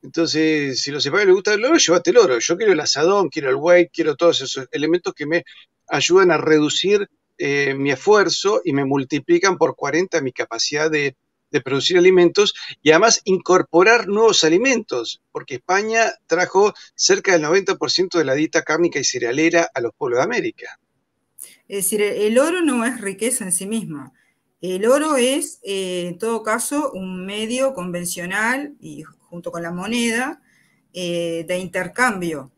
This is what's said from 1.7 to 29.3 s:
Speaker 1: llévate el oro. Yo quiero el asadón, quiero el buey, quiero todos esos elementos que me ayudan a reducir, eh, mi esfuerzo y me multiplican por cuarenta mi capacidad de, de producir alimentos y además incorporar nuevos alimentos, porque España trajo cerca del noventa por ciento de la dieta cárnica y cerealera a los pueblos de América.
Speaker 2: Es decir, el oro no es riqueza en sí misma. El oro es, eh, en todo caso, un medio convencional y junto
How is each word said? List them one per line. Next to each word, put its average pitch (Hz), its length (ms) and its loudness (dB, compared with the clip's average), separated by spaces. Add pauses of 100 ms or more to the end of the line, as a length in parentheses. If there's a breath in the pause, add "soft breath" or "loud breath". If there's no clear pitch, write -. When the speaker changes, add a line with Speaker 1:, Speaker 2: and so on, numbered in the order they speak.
Speaker 1:
llévate - 320 2
el 240 80 6
oro. 131 200 4
Yo 160 180 -2
quiero 208 160 2
el 156 80 2
asadón, 170 480 0
quiero 139 220 -4
el 135 60 0
buey, 170 320 4
quiero 156 260 -2
todos 247 260 2
esos 131 300 -10
elementos 165 440 -2
que 147 120 -10
me 165 180 -2 (440 loud breath)
ayudan 180 420 4
a 156 60 4
reducir, 156 720 2 (300)
eh, 139 360 -2
mi 139 160 -2
esfuerzo 196 720 2
y 165 80 -2
me 139 120 0
multiplican 143 720 0
por 165 160 0
cuarenta 160 460 -2
mi 131 120 -6
capacidad 147 580 -4
de, 143 260 -4 (340)
de 143 100 -2
producir 139 380 0
alimentos 185 560 6 (280 loud breath)
y 147 80 4
además 208 340 4
incorporar 190 840 2
nuevos 208 380 2
alimentos, 185 760 0 (100)
porque 139 240 -12
España 220 560 -2 (140)
trajo 190 460 2 (220 loud breath)
cerca 190 380 2
del 170 100 4
noventa 180 320 0
por 143 160 -6
ciento 175 280 0
de 156 60 2
la 135 100 0
dieta 151 280 -2
cárnica 160 380 0
y 127 40 -6
cerealera 156 720 0
a 175 60 -4
los 170 160 -4
pueblos 123 220 -2
de 139 60 2
América. 185 540 -6 (880 loud breath)
Speaker 2:
Es 196 160 -8
decir, 208 160 -2
el 208 380 0
oro 339 240 2
no 247 220 0
es 233 160 -4
riqueza 196 440 -6
en 180 80 -4
sí 190 140 -6
misma. 160 460 -8 (480)
El 185 260 -4
oro 294 300 2
es, 262 460 -2
eh, 185 460 -6
en 175 100 -12
todo 226 240 -6
caso, 240 500 -4
un 185 340 -10
medio 220 480 -4
convencional 185 1040 -6
y 151 220 -18
junto - 480 -16